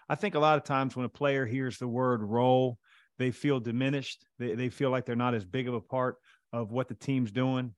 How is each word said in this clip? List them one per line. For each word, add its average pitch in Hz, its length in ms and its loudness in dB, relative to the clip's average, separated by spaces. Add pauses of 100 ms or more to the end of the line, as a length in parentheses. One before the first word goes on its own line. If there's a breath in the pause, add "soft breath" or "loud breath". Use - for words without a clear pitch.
I 151 60 2
think 190 200 -2
a 147 40 2
lot 151 180 6
of 139 60 -2
times 135 320 0
when 127 100 -4
a 113 40 -4
player 139 360 0
hears 123 320 -4
the 123 100 -6
word 123 360 0
role, 123 540 2 (420 soft breath)
they 127 120 0
feel 139 280 0
diminished. 127 680 -4 (140)
They, 123 160 -2
they 127 140 -2
feel 135 200 0
like 127 160 0
they're 120 100 -2
not 123 200 2
as 104 100 -4
big 120 220 -4
of 123 80 -4
a 110 60 -4
part 127 360 -2 (340 soft breath)
of 117 200 -4
what 123 160 -2
the 110 80 -10
team's 127 360 0
doing. 127 460 0